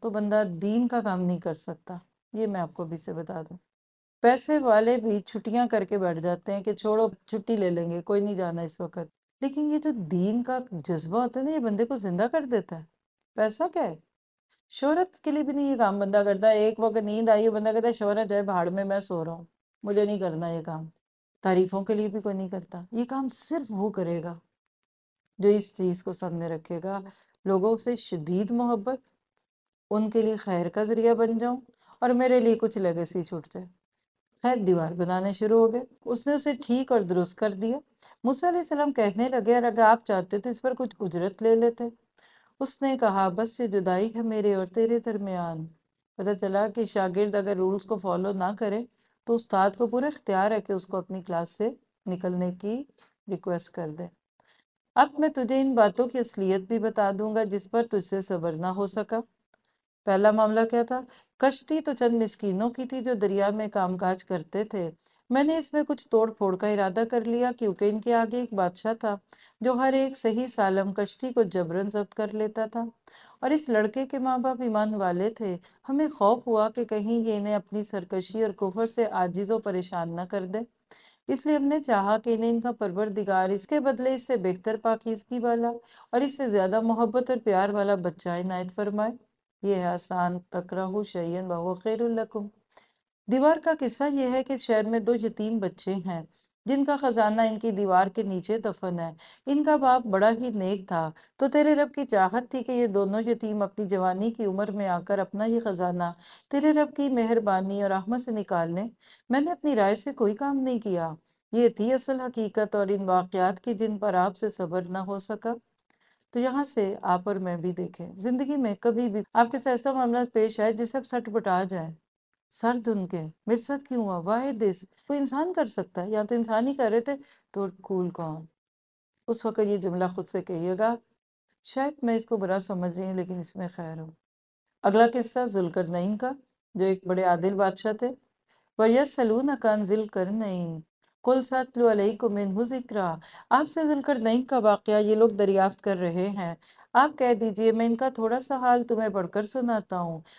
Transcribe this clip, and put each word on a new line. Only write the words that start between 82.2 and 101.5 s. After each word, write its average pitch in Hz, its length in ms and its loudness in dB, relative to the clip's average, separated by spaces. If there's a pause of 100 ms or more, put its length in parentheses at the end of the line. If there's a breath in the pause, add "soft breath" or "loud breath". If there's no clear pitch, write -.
इन्हें 226 160 0
इनका 233 220 0
परवरदिगार 196 800 -2
इसके 208 280 -2
बदले 262 360 0
इससे 247 220 -2
बेहतर 185 400 -2
पाकीज़गी 226 640 -2
वाला 233 320 0 (420 loud breath)
और 254 100 4
इससे 269 280 -2
ज्यादा 202 300 2
मोहब्बत 233 500 2
और 254 80 0
प्यार 202 320 2
वाला 202 240 2
बच्चा 175 400 -4
इनायत 180 360 -4
फरमाए। 208 420 -2 (500)
ये 196 120 2
है 180 100 0
आसान, 180 560 -2 (100)
तकरहु 185 520 -4
शैयन 180 420 -6
वहुव 175 300 -4
खैरुल 226 440 -2
लकुम। 214 300 -6 (800 soft breath)
दीवार 294 300 4
का 320 140 0
किस्सा 277 340 -2
ये 277 200 0
है 262 160 2
कि 262 140 -4
शहर 220 280 2
में 226 180 0
दो 240 120 2
यतीम 220 440 -2
बच्चे 190 340 -4
हैं 175 340 -6 (400 soft breath)
जिनका 277 300 2
खजाना 226 460 2
इनकी 220 280 0
दीवार 190 380 4
के 214 140 -2
नीचे 196 360 -2
दफन 185 400 -4
है। 165 180 -8 (300 loud breath)
इनका 294 300 4
बाप 254 300 4
बड़ा 196 220 4
ही 233 220 0
नेक 190 340 -2
था, 160 280 -4 (260 loud breath)
तो 269 80 4
तेरे 302 260 6